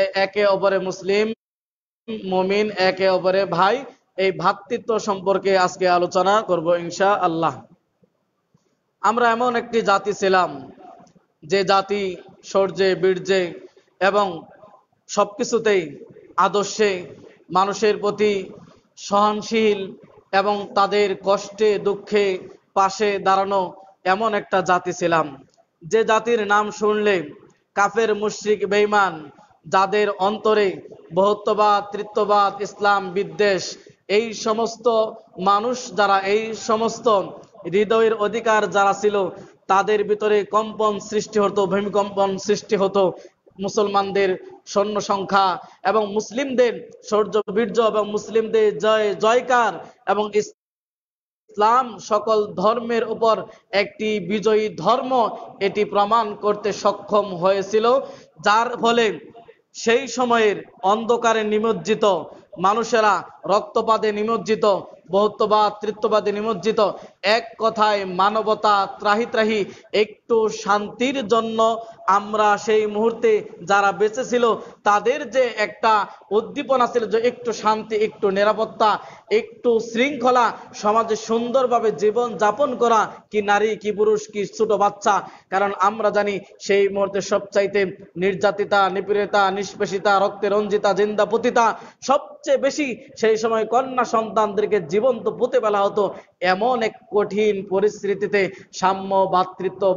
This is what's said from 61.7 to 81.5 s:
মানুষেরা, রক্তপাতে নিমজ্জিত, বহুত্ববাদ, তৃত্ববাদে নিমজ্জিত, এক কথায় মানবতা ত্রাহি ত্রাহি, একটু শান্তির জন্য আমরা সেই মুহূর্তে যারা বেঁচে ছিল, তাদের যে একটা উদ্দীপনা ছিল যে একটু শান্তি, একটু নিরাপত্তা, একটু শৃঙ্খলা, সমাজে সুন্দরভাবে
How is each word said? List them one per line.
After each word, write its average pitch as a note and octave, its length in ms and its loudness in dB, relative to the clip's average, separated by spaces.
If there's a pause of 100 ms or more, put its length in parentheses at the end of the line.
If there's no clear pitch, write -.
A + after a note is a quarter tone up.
মানুষেরা, A3 480 2 (380)
রক্তপাতে G#3+ 580 0 (100)
নিমজ্জিত, A3 460 -2 (480)
বহুত্ববাদ, G#3 560 2 (120)
তৃত্ববাদে G#3 560 0
নিমজ্জিত, G#3+ 440 -2 (540)
এক A#3 100 -2 (180)
কথায় G#3+ 380 2 (180)
মানবতা G#3 560 2 (240)
ত্রাহি G#3 340 0
ত্রাহি, A3 260 2 (440)
একটু - 340 -2 (260)
শান্তির G#3+ 540 -2 (160)
জন্য A3+ 260 0 (560)
আমরা G#3 320 0 (180)
সেই G#3+ 180 2 (120)
মুহূর্তে A3+ 360 0 (380)
যারা G3 200 4 (100)
বেঁচে G#3+ 320 0
ছিল, A#3+ 140 2 (420)
তাদের G#3 320 2 (160)
যে C4 80 4 (220)
একটা A3 280 0 (440)
উদ্দীপনা A#3+ 560 0
ছিল A#3 100 0 (100)
যে A3+ 60 0 (100)
একটু A#3 220 -6 (100)
শান্তি, G#3+ 340 -2 (120)
একটু G#3 200 -4 (100)
নিরাপত্তা, G#3+ 520 0 (500)
একটু A#3 320 -2 (180)
শৃঙ্খলা, B3 560 2 (360)
সমাজে G#3+ 340 2 (140)
সুন্দরভাবে A#3 600 0 (120)